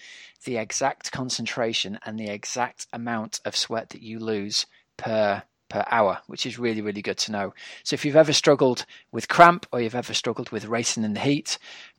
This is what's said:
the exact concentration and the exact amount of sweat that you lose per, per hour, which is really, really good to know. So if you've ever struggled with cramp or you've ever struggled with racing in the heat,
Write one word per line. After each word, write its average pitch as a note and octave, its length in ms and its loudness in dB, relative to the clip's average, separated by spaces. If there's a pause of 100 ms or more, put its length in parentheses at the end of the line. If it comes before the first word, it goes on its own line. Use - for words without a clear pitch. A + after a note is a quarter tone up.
(440)
the B2+ 120 -4
exact B2+ 560 -4
concentration A#2 920 -4
and A2 140 -8
the A2 100 -6
exact A2+ 640 -6
amount A#2 520 -6
of G#2 120 -6
sweat A2+ 340 -4
that - 120 -18
you A2+ 160 -12
lose G#2+ 480 -4 (300)
per, G#2 460 0 (260)
per B2 220 -4
hour, G#2+ 360 4
which - 200 -8
is A#2+ 120 -8
really, A2+ 220 -2
really G#2 220 -6
good F#2+ 160 -4
to - 140 -4
know. G2 200 -4 (320)
So - 100 -2
if C3+ 100 -4
you've C#3+ 120 0
ever D#3 160 10
struggled C3 540 4 (260)
with A#2 160 -4
cramp F3 440 8
or B2 80 -2
you've A#2 140 -2
ever A#2+ 200 -4
struggled A#2+ 360 -4
with G#2 140 -6
racing A#2 400 -2
in G#2+ 100 0
the G#2 60 -4
heat, C#3+ 380 0 (400)